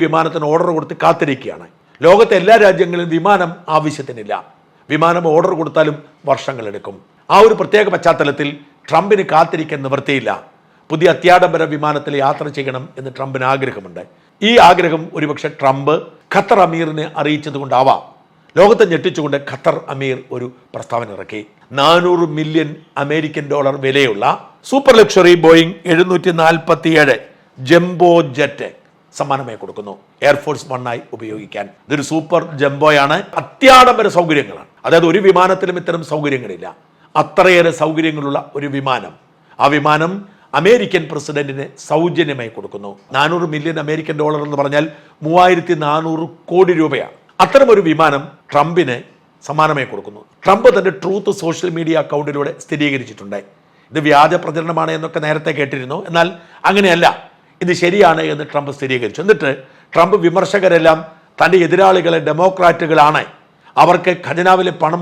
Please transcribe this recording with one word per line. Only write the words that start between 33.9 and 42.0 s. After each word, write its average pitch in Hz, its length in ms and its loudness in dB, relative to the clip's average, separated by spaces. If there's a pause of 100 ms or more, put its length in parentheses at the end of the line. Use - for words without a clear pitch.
സൗകര്യങ്ങളാണ്. 147 540 -2 (160)
അതായത്, 165 240 4
ഒരു 190 160 2
വിമാനത്തിലും 185 540 2
ഇത്തരം 170 220 -6 (100)
സൗകര്യങ്ങളില്ല. 123 540 -6 (560)
അത്രയേറെ 175 500 4 (100)
സൗകര്യങ്ങളുള്ള 151 560 -2 (180)
ഒരു 143 200 -8
വിമാനം, 123 380 -4 (480)
ആ 135 140 4
വിമാനം 151 380 0 (460)
അമേരിക്കൻ 190 500 2
പ്രസിഡന്റിന് 143 540 -8 (260)
സൗജന്യമായി 147 640 -2